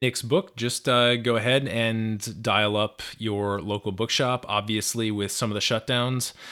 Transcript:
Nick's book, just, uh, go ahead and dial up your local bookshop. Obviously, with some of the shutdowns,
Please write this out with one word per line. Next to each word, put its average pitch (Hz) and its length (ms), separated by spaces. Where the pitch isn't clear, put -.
Nick's 127 220
book, 147 340
just, 120 320
uh, 120 280
go 117 200
ahead 127 320
and 113 760
dial 104 340
up 104 260
your 101 420
local 104 320
bookshop. 123 560
Obviously, 107 640
with 101 200
some 113 200
of 104 40
the 101 60
shutdowns, 123 720